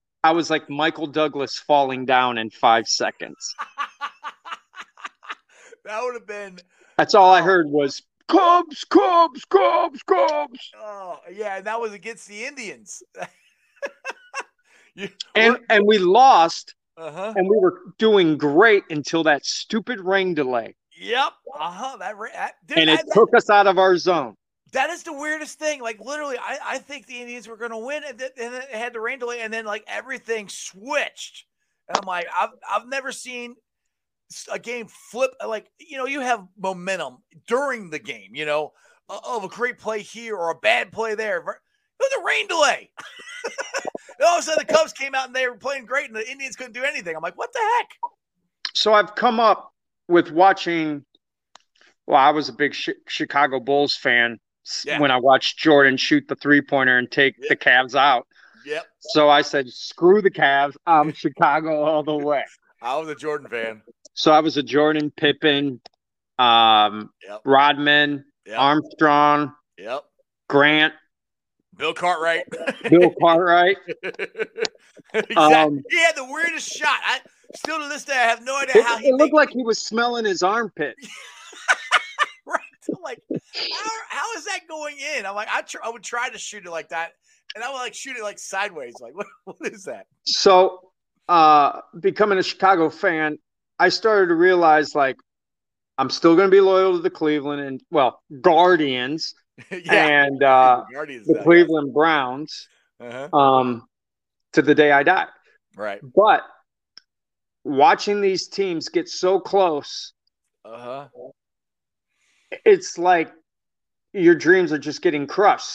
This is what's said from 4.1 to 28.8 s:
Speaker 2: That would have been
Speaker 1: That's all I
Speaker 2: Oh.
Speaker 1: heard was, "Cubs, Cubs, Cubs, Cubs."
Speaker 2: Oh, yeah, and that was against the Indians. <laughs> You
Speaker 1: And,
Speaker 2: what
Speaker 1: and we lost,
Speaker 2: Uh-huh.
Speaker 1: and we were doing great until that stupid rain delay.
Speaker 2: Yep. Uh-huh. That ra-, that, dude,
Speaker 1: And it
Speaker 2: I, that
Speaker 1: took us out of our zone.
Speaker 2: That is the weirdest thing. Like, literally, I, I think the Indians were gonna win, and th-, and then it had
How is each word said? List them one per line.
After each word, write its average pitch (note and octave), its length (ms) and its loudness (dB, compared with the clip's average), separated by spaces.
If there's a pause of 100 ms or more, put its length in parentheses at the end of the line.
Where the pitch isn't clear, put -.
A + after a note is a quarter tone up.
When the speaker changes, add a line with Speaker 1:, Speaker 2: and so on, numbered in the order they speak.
Speaker 2:
That G#3+ 180 -8
would B3 100 -6
have G#3 140 -16
been G3+ 320 -14 (380)
Speaker 1:
That's D3+ 180 2
all F#3 180 10
I F3+ 60 8
Speaker 2:
Oh. D#3+ 40 4
Speaker 1:
heard F3 260 2
was, C#3+ 340 -2 (240)
"Cubs, F4 560 2
Cubs, E4+ 640 2
Cubs, E4+ 580 -2
Cubs." D4 760 -2
Speaker 2:
Oh, G3+ 400 -16 (160)
yeah, G3+ 240 -8
and F#3+ 80 -14
that A3+ 140 -6
was A3 140 -8
against G3+ 340 -16
the G#3 180 -14
Indians. G#3 560 -16 (140)
<laughs> F3+ 120 -12 (1700)
You F#3+ 120 -12 (260)
Speaker 1:
And, A3+ 200 4
Speaker 2:
what A#3+ 160 -8
Speaker 1:
and G#3 180 2
we G#3+ 100 4
lost, F#3+ 800 4 (220)
Speaker 2:
Uh-huh. E3 400 -12
Speaker 1:
and F#3+ 120 0
we A3 80 2
were F3+ 220 0 (200)
doing F#3+ 380 2
great F3+ 520 4
until D#3+ 340 -4
that D3+ 220 2
stupid A3 560 -8
rain F#3 320 -2
delay. B2+ 420 -4 (240)
Speaker 2:
Yep. A#3+ 320 -4 (260)
Uh-huh. F#3+ 400 -12
That G3 200 -12
ra-, A3 160 -14
that, F3+ 200 -10 (120)
dude, E3 140 -2
Speaker 1:
And D#3 100 2
it D#3 100 2
Speaker 2:
I, D#3 40 -6
that D#3 100 -8
Speaker 1:
took G3+ 220 6
us - 140 2
out G3+ 180 6
of F3+ 100 2
our F#3+ 180 4
zone. D3+ 400 -2 (380)
Speaker 2:
That C4+ 160 -4
is E4+ 140 -12
the E4 100 -16
weirdest D4+ 440 -10
thing. D4+ 240 -6
Like, A3+ 200 -12
literally, C#4 360 -10
I, A3+ 280 -10
I A3+ 140 -8
think C4+ 260 -18
the B3 160 -18
Indians A#3+ 260 -18
were A3+ 80 -20
gonna A3+ 240 -12
win, C#4+ 260 -10
and B3 140 -16
th-, C4 180 -12
and A#3+ 160 -12
then B3+ 100 -12
it C4+ 120 -14
had A#3+ 180 -8